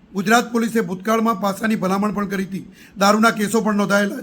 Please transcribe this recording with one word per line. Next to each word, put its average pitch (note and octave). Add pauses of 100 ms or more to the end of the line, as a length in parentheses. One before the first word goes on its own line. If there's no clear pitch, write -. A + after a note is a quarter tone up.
(120)
ગુજરાત A3
પોલીસે A3+ (100)
ભૂતકાળમાં A3
પાસાની G#3
ભલામણ G3
પણ G3+
કરી F#3+
હતી, F#3 (340)
દારૂના G#3+
કેસો G#3
પણ G#3
નોંધાયેલા G3+